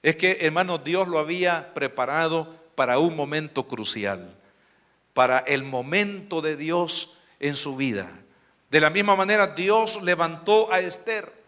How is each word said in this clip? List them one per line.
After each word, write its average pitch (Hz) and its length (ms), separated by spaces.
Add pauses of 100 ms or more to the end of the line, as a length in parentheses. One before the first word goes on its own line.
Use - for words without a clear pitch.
Es 160 120
que, 185 260
hermanos, 165 420
Dios 180 240
lo 175 100
había 170 560
preparado 156 800 (200)
para 127 240
un 160 160
momento 147 520
crucial, 101 680 (800)
para 127 260
el 135 240
momento 165 760
de 156 160
Dios 160 640 (220)
en 143 160
su 139 200
vida. 110 340 (600)
De 151 100
la 156 100
misma 202 280
manera, 196 300
Dios 208 540
levantó 180 680
a 185 80
Esther 185 540 (140)